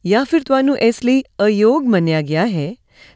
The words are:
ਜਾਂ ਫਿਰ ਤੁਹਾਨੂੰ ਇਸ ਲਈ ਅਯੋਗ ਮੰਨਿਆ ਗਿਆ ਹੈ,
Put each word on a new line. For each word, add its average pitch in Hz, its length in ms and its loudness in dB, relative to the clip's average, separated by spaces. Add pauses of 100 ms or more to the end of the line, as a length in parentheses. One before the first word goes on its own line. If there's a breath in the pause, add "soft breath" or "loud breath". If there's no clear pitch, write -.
ਜਾਂ 220 200 0
ਫਿਰ 311 180 0
ਤੁਹਾਨੂੰ 269 360 0
ਇਸ 226 260 0
ਲਈ 262 160 2 (240)
ਅਯੋਗ 220 400 2
ਮੰਨਿਆ 165 360 0
ਗਿਆ 156 260 -2
ਹੈ, 175 280 -4 (400 soft breath)